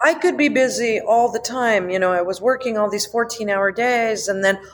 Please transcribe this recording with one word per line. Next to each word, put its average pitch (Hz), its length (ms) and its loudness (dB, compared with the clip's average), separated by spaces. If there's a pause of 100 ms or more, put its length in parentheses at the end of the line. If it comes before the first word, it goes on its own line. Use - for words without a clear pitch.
I 311 120 6
could 320 240 0
be 285 120 4
busy 240 500 0
all 233 320 2
the 226 80 -4
time. 226 500 0
You 185 100 -2
know, 185 120 2
I 180 100 0
was 180 200 -4
working 254 360 -2
all 208 120 0
these 202 160 -4
fourteen-hour 208 680 -2
days, 226 560 -2
and 196 160 -2
then 196 160 0 (140)